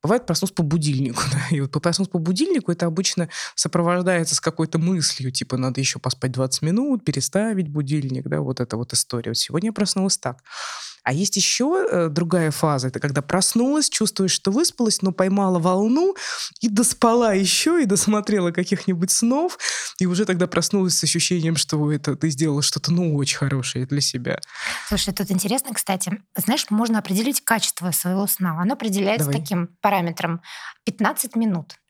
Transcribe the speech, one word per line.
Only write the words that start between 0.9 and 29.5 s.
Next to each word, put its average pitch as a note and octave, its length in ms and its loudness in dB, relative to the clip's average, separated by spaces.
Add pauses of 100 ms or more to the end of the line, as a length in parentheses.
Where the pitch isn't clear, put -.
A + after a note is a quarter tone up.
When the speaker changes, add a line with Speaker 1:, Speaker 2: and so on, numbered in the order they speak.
Speaker 1:
<laughs> B2 40 -2
да, C3 80 0 (100)
и D#3 100 2
вот C#3 120 -2
по-, D3+ 100 -2
проснулась F3+ 280 0
по F3+ 100 -2
будильнику, G3 520 0
это E3+ 140 0
обычно E3+ 420 -2 (280)
сопровождается F3 800 2
с - 40 0
какой-то D#3+ 400 -2
мыслью, D#3+ 520 0
типа, - 260 -4
надо B2+ 240 -2
еще - 180 -2
поспать B2+ 320 -2
двадцать C3 300 -2
минут, A3+ 420 0
переставить F#3+ 640 0
будильник, C#3 600 -2
да, D3+ 100 0
вот C3 220 -2
эта A#2 160 -4
вот A#2+ 160 -6
история. A#2 380 -4
Вот A#2 60 -4
сегодня F3 320 -2
я G#3+ 40 -6
проснулась F#3+ 440 0
так. B2+ 200 -6 (680)
А B2+ 100 0
есть F#3 220 0
еще, D4+ 480 2
э, F3 260 0
другая E3 420 0
фаза, C#3+ 380 0
это - 100 -6
когда C#3+ 240 -2
проснулась, B3+ 640 2
чувствуешь, G3 420 0
что - 200 0
выспалась, A#3+ 500 0
но F#3+ 100 2
поймала F#3+ 460 2
волну A3 580 2 (460)
и A#3 80 0
доспала A3+ 640 4
еще, G3 460 2
и C#4+ 60 4
досмотрела G3+ 640 2
каких-нибудь F3+ 580 0
снов, C#4 480 2 (400)
и F#3 80 0
уже F3+ 200 2
тогда F3+ 200 2
проснулась F#3 540 0
с - 40 -4
ощущением, E3 520 0
что D3+ 360 0
это C#3+ 240 -2
ты D#3+ 140 0
сделала D3 320 0
что-то, - 320 -2
ну, E3+ 220 2
очень C#3 240 0
хорошее C3 480 -2
для C#3+ 120 -2
себя. B2 380 -2 (520)
Speaker 2:
Слушай, G3+ 260 -2
тут C#4+ 160 -4
интересно, G#3+ 420 0
кстати, F#3+ 480 -4 (160)
знаешь, G#3+ 320 0
можно A3 300 2
определить G#3+ 440 0
качество - 460 -2
своего F#3 380 -2
сна. E3+ 340 -2
Оно G#3 140 2
определяется G3+ 500 0
Speaker 1:
Давай. C#3+ 160 0
Speaker 2:
таким F3 280 -2 (120)